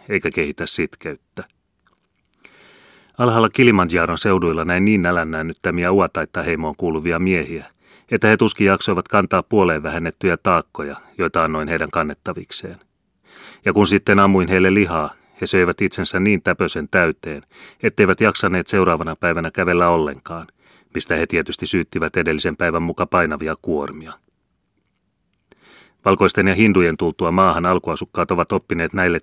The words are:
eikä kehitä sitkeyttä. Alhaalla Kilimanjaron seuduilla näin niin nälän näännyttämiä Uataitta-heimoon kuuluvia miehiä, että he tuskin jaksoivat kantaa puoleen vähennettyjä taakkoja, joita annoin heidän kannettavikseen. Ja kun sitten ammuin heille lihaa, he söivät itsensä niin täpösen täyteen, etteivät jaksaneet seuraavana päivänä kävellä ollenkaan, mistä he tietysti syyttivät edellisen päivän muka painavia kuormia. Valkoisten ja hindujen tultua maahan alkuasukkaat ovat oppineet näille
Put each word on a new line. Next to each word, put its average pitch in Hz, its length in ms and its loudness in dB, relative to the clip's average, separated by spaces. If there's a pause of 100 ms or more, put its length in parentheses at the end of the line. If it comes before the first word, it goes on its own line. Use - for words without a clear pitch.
eikä 90 220 -4
kehitä 76 360 -6
sitkeyttä. - 760 -8 (1700)
Alhaalla 117 300 4
Kilimanjaron 87 720 2
seuduilla 85 460 0
näin 90 200 0
niin 104 180 4
nälän 85 280 0
näännyttämiä 85 640 -4
Uataitta-heimoon 80 840 -2
kuuluvia 82 420 -2
miehiä, 82 480 -2 (440)
että 113 180 2
he 107 80 8
tuskin 104 300 2
jaksoivat 95 420 0
kantaa 95 340 2
puoleen 87 400 2
vähennettyjä 82 540 -2
taakkoja, 80 600 -2 (220)
joita 85 260 0
annoin 78 240 -4
heidän 80 220 -4
kannettavikseen. 87 880 -8 (840)
Ja 98 80 2
kun 104 140 4
sitten 101 320 4
ammuin 98 300 4
heille 92 260 4
lihaa, 85 400 -2 (260)
he 95 60 -4
söivät 90 340 0
itsensä 95 400 -2
niin 98 220 0
täpösen 87 460 -2
täyteen, 80 540 -2 (400)
etteivät 98 380 0
jaksaneet 92 460 0
seuraavana 82 500 0
päivänä 82 340 -4
kävellä 87 380 2
ollenkaan, 82 580 -2 (480)
mistä 80 220 -4
he 82 100 -2
tietysti - 400 -4
syyttivät 82 500 -4
edellisen 80 400 -2
päivän 85 260 -2
muka 85 240 -4
painavia 78 560 -2
kuormia. 76 500 -6 (1900)
Valkoisten 95 440 2
ja 92 60 2
hindujen 92 420 4
tultua 85 340 -2
maahan 87 360 2
alkuasukkaat 87 640 -2
ovat 85 220 -2
oppineet 85 400 -4
näille 90 300 0